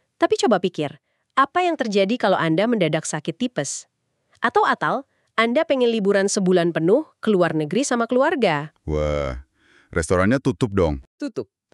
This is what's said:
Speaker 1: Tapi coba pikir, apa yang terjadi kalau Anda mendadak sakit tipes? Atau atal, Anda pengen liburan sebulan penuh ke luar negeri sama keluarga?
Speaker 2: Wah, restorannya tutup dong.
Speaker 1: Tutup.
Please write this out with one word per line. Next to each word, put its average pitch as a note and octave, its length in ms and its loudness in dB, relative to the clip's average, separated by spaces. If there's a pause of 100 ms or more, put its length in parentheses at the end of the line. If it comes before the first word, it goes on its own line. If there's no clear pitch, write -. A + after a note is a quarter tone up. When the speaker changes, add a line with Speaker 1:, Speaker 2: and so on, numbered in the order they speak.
(160)
Speaker 1:
Tapi G#4 240 0
coba G#3+ 240 2
pikir, D#3 400 -6 (320)
apa E4+ 320 0
yang E4 80 0
terjadi G3+ 400 0
kalau G3 240 0
Anda D#3+ 240 0
mendadak F3 400 0
sakit D#3+ 320 -8
tipes? - 560 -8 (480)
Atau G4+ 240 0
atal, F#3 400 -2 (320)
Anda A#3+ 320 0
pengen B3 240 2
liburan G3+ 400 0
sebulan F3+ 400 2
penuh F3+ 480 0
ke - 80 -6
luar F3 240 2
negeri D#3 320 -2
sama A#3 240 -2
keluarga? B3 640 0 (160)
Speaker 2:
Wah, D2 560 -2 (480)
restorannya F#2 480 2
tutup A#2+ 320 -2
dong. D#2+ 320 0 (160)
Speaker 1:
Tutup. A3 320 -10 (220)